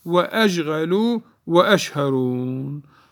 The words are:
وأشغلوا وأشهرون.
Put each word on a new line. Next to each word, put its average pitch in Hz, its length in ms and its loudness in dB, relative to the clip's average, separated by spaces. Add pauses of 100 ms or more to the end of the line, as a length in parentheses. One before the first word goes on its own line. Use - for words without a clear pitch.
وأشغلوا 175 1160 0 (260)
وأشهرون. 139 1400 0 (300)